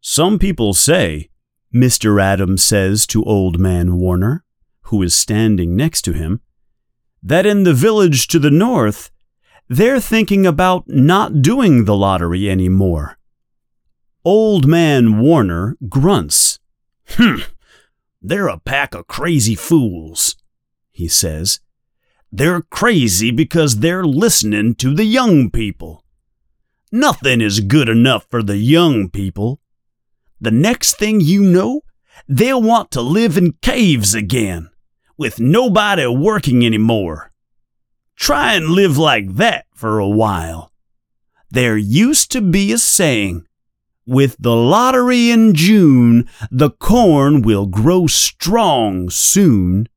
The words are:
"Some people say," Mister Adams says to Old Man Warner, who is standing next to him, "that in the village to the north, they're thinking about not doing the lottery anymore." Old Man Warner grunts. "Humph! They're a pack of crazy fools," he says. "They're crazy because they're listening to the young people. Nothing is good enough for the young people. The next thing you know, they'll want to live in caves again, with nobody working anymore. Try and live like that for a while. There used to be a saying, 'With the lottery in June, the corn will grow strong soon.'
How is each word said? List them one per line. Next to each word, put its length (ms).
"Some 380
people 340
say," 560
Mister 480
Adams 420
says 460
to 160
Old 360
Man 380
Warner, 460
who 180
is 120
standing 600
next 260
to 120
him, 280
"that 220
in 180
the 100
village 540
to 120
the 120
north, 580
they're 320
thinking 440
about 440
not 520
doing 440
the 100
lottery 540
anymore." 680
Old 420
Man 520
Warner 580
grunts. 720
"Humph! 420
They're 280
a 100
pack 340
of 140
crazy 480
fools," 800
he 160
says. 540
"They're 340
crazy 680
because 460
they're 260
listening 720
to 180
the 120
young 440
people. 540
Nothing 480
is 220
good 260
enough 420
for 140
the 140
young 520
people. 520
The 100
next 460
thing 240
you 200
know, 400
they'll 340
want 300
to 100
live 360
in 240
caves 520
again, 560
with 220
nobody 680
working 600
anymore. 640
Try 400
and 140
live 280
like 380
that 380
for 260
a 100
while. 640
There 280
used 540
to 100
be 300
a 60
saying, 680
'With 340
the 160
lottery 720
in 240
June, 760
the 200
corn 720
will 240
grow 420
strong 1040
soon.' 880